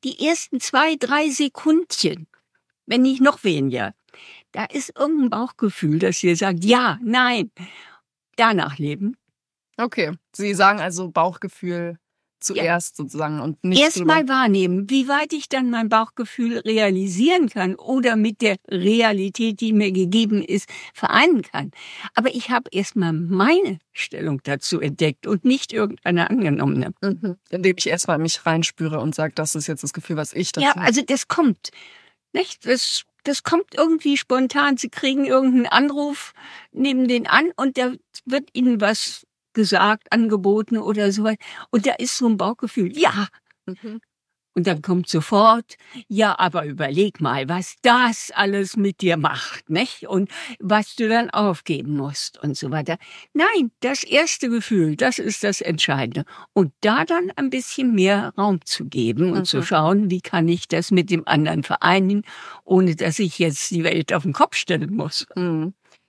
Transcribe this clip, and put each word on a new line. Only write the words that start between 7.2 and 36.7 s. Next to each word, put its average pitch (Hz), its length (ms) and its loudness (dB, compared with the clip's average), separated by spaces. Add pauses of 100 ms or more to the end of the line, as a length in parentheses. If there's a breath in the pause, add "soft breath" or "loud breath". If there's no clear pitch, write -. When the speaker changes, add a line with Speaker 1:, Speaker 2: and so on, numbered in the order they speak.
Speaker 1:
danach 180 420 2
leben. 180 400 -4 (600)
Speaker 2:
Okay, 233 340 -2 (240)
Sie 202 180 -4
sagen 196 260 4
also 175 300 -6
Bauchgefühl 175 880 -4 (520)
Speaker 1:
Ja. 185 140 -2
Speaker 2:
zuerst 170 340 -2
sozusagen 151 420 -6
und 147 240 -8
nicht 185 180 4
Speaker 1:
Erst 294 240 2
mal 320 160 4
Speaker 2:
drüber. 269 120 -2
Speaker 1:
wahrnehmen, 196 560 2
wie 262 180 2
weit 294 260 -2
ich 294 140 -8
dann 262 220 -2
mein 226 200 -2
Bauchgefühl 226 680 -2
realisieren 214 920 2
kann 185 260 -2
oder 247 400 0
mit 220 260 0
der 208 160 0 (120)
Realität, 208 920 0
die 220 120 0
mir 208 180 4
gegeben 202 500 2
ist, - 280 -4 (240 loud breath)
vereinen 277 500 2
kann. 143 280 -8 (440 loud breath)
Aber 247 200 0
ich 240 140 -10
habe 247 220 -2
erst 190 240 -4
mal 170 180 0
meine 196 640 2 (140)
Stellung - 500 -6
dazu 143 380 -4
entdeckt 151 460 -2
und - 180 0
nicht 262 280 2
irgendeine 180 560 0
angenommene. 143 720 0
Speaker 2:
Mhm. 190 360 -4 (120)
Indem 180 280 0
ich - 100 -4
erst 175 200 -2
mal 160 100 0
mich 160 280 -2
reinspüre 156 540 -2
und 151 160 -4
sag, 156 200 -4
das 156 200 -4
ist 151 120 -6
jetzt 156 160 -6
das - 100 -8
Gefühl, 160 240 -8
was 151 160 -6
ich - 180 -4
dazu - 140 0 (140)
Speaker 1:
Ja, - 40 -4
also 240 200 2
das - 240 -2
kommt, - 420 0 (640 loud breath)
nicht? - 320 -6
Das, - 380 -2 (200)
das 277 200 -2
kommt - 320 -2
irgendwie 311 420 2
spontan. 262 600 0
Sie 233 120 -6
kriegen 269 360 0
irgendeinen 254 420 4
Anruf, 285 680 0 (380 loud breath)